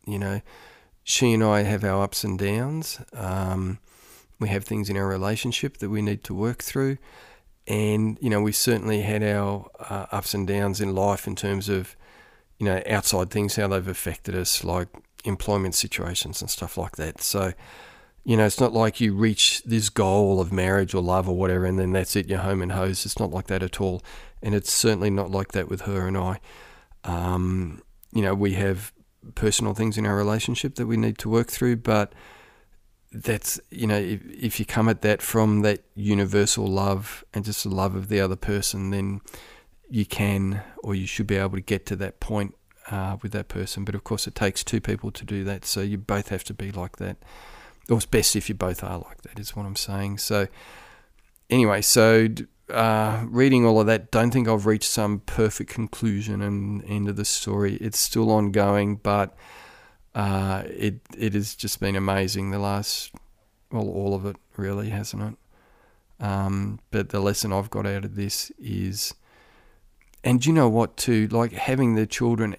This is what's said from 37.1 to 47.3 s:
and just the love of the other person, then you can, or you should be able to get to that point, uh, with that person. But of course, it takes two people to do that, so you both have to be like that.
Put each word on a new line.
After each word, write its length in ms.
and 120
just 180
the 80
love 240
of 140
the 120
other 160
person, 540
then 300
you 160
can, 580
or 160
you 120
should 200
be 100
able 200
to 60
get 240
to 100
that 240
point, 340
uh, 320
with 100
that 160
person. 360
But 100
of 100
course, 220
it 80
takes 280
two 180
people 320
to 120
do 200
that, 200
so 160
you 180
both 300
have 160
to 100
be 160
like 260
that. 200